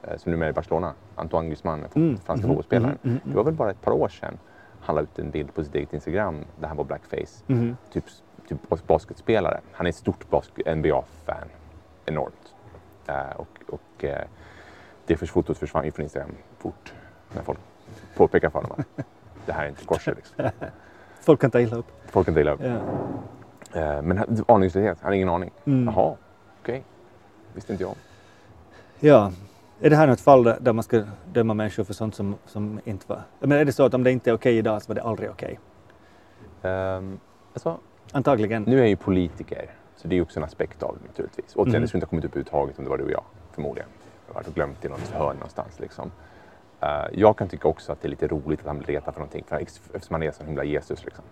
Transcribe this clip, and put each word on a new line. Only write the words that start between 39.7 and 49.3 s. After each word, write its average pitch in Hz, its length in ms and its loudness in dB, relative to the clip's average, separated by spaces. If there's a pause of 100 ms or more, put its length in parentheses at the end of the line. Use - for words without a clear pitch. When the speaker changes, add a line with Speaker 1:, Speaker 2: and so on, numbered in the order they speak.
Speaker 1:
så - 120 -12
det 90 60 0
är - 20 4
ju 87 60 4
också - 180 -4
en 76 40 -4
aspekt - 380 -8
av - 200 -6
det - 60 -18
naturligtvis. - 480 -10
Återigen, 139 160 4
Speaker 2:
Mhm. 80 100 4
Speaker 1:
det 78 60 -2
skulle 92 100 -2
inte 82 80 -2
ha - 40 -14
kommit 80 140 -2
upp 76 60 -6
överhuvudtaget 69 480 -2
om 69 60 -10
det 65 60 -8
var 67 80 -2
du 69 60 -4
och 69 60 -4
jag, - 140 -4 (280)
förmodligen. 71 360 -8 (380)
Jag - 80 -18
har - 60 -8
varit - 80 -12
och 76 60 -14
glömt 73 300 -4
i 78 40 -6
något 71 200 -8
hörn 71 280 -2
någonstans, - 440 -12
liksom. - 300 -12 (720)
Eh, 73 320 -2
jag 104 240 6
kan 98 120 -4
tycka - 200 0
också - 240 -2
att 73 80 -8
det - 80 -6
är - 20 -2
lite 76 180 -4
roligt 76 320 -2
att 76 60 -14
han 73 120 -6
blir 69 100 -10
retad 73 260 -6
för 78 60 -12
någonting, - 280 -12